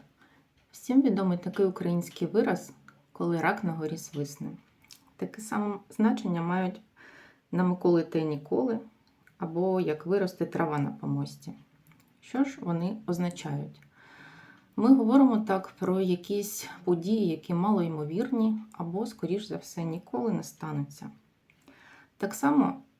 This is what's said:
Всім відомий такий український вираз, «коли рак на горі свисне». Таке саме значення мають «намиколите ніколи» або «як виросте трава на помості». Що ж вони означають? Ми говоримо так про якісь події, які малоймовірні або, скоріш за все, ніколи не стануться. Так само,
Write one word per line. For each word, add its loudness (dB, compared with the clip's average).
Всім 2
відомий 2
такий 0
український -2
вираз, 0
«коли -2
рак 0
на 0
горі -6
свисне». -8
Таке -10
саме -4
значення 2
мають -2
«намиколите 2
ніколи» -2
або 0
«як -2
виросте 0
трава -2
на 0
помості». -6
Що 0
ж -8
вони -2
означають? -4
Ми 8
говоримо 6
так 0
про 0
якісь -2
події, 2
які -2
малоймовірні 2
або, -4
скоріш -4
за -8
все, -8
ніколи -4
не -2
стануться. -8
Так -4
само, 2